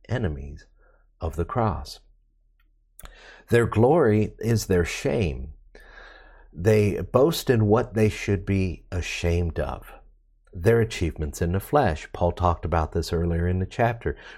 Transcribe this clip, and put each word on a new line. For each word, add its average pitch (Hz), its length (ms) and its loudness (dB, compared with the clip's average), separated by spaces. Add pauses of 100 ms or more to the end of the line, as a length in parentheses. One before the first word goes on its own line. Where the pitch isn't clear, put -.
Enemies 76 560 -6 (560)
of 85 140 -6
the 85 100 -4
cross. 101 540 -4 (1500)
Their 117 160 4
glory 107 720 4
is 113 280 0
their 90 180 4
shame. 80 680 -4 (1000)
They 107 480 4
boast - 480 2
in 110 180 4
what 117 260 2
they 107 160 2
should 98 360 -4
be 95 460 -2
ashamed 85 680 -2
of, - 320 -8 (600)
their 110 300 2
achievements 78 600 -4
in 85 100 0
the 95 80 -2
flesh. 107 520 0
Paul 87 200 0
talked 87 340 0
about 80 260 0
this 85 220 -4
earlier 85 340 -2
in 92 120 0
the 92 60 -2
chapter, 117 520 -2 (200)